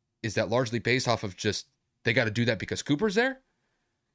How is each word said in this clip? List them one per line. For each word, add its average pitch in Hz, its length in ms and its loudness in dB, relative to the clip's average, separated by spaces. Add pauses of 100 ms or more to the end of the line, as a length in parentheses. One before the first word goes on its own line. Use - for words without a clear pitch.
(240)
Is 110 120 -4
that 104 140 0
largely 117 300 0
based 123 300 0
off 110 140 2
of 98 120 -8
just - 320 -2 (380)
they 120 80 2
gotta 113 180 2
do 117 140 0
that 113 120 0
because - 240 -6
Cooper's 180 340 0
there? 262 260 0 (720)